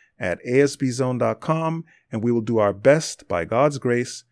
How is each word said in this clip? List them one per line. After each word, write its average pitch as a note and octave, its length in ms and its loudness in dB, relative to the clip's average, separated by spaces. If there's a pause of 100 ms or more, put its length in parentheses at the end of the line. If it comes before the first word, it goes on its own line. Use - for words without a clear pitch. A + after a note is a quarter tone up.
(180)
at F2 280 -4
A B2 160 4
S C#3 160 2
B C3 120 -2
zone B2+ 280 -2
dot A2+ 240 -2
com, D#3+ 420 -4 (260)
and A2 140 -6
we A#2+ 80 2
will A#2 100 2
do A2+ 160 -2
our G2+ 160 2
best, C3 540 2
by F2 160 -4
God's C3+ 360 0
grace B2 520 -4